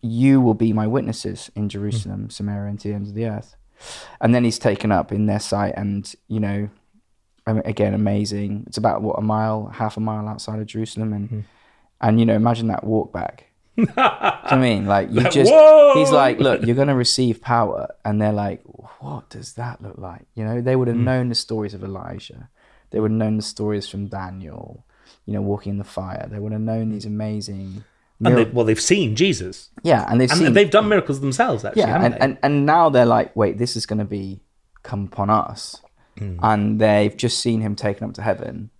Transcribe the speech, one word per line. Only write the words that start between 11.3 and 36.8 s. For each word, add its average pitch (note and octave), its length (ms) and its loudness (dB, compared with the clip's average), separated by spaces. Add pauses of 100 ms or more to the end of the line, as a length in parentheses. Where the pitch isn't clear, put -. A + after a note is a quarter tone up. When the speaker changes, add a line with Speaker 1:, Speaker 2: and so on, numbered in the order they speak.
Speaker 1:
and, A2+ 180 4
you A#2 60 4
know, A2 100 4
imagine A2+ 320 2
that G#2 160 -4
walk A2 300 -2
back. - 320 -10 (160)
Speaker 2:
<laughs> - 160 -16
Speaker 1:
Do A#3 40 2
you A3 60 2
know - 60 -4 (100)
what - 500 0
I C3+ 40 4
mean? A2+ 280 2
Like, G2+ 240 2
you A#2+ 120 2
Speaker 2:
Like, B2 100 2
Speaker 1:
just, D#3+ 200 6
Speaker 2:
"Whoa!" D4+ 440 10
Speaker 1:
he's - 160 4
like, B2+ 280 4
"Look, C3 260 2
you're A#2+ 100 2
gonna C#3 200 2
receive A#2+ 460 0
power," A#2 460 0 (180)
and G#2+ 160 0
they're G#2+ 100 2 (140)
like, - 160 -6 (380)
"What C#3 300 -14
does - 240 -18
that A#2+ 280 -10
look G2+ 160 -16
like?" F#2 280 -16 (100)
You A2 100 -6
know, A#2 160 -4
they C3 160 0
would B2+ 100 2
have A#2 100 0
Speaker 2:
Mm. A#2 60 2
Speaker 1:
known B2+ 260 0
the A#2 60 -4
stories G#2+ 380 -6
of F#2 100 -12
Elijah. F#2 680 -14 (420)
They A2 100 -2
would G#2+ 100 2
have A2 60 0
known A2 200 0
the G#2 60 -4
stories G#2 460 -4
from G2+ 180 -8
Daniel, F#2+ 800 -14 (400)
you G#2 80 -6
know, G2+ 80 -4
walking G2+ 300 -4
in G2+ 60 -4
the G#2 60 -6
fire. - 480 -8
They G#2 80 -10
would G#2+ 140 -6
have G#2+ 80 -4
known A2 280 -2
these G#2+ 160 -6
amazing G#2 800 -8 (360)
Speaker 2:
And A2 80 0
they, - 40 4
Speaker 1:
miracles. A#2 240 4
Speaker 2:
well, A#2+ 100 2
they've A2 140 2
seen B2+ 360 2
Jesus. A#2+ 540 -2 (140)
Speaker 1:
Yeah, C3 260 4
and A#2+ 120 4
they've B2+ 100 4
Speaker 2:
And D#3+ 80 4
Speaker 1:
seen D#3+ 140 4
Speaker 2:
they've G3+ 180 6
done G#3+ 160 4
miracles F3 320 2
themselves, C#3 460 -2
actually, G#3+ 160 0
Speaker 1:
Yeah, - 60 2
Speaker 2:
haven't - 180 2
Speaker 1:
and, A#2+ 80 2
Speaker 2:
they? - 60 -10
Speaker 1:
and, C3+ 240 0
and C#3+ 220 2
now D#3+ 240 6
they're B2 160 6
like, A#2 300 2
"Wait, G#2+ 220 0
this A#2 180 -4
is G#2+ 100 -6
gonna G#2+ 200 -4
be G2 360 -8 (420)
come G2+ 280 -6
upon G2+ 180 -2
us." - 520 -2 (360)
Speaker 2:
Mm. F#2 240 -8
Speaker 1:
And G#2+ 380 2
they've G#2 380 4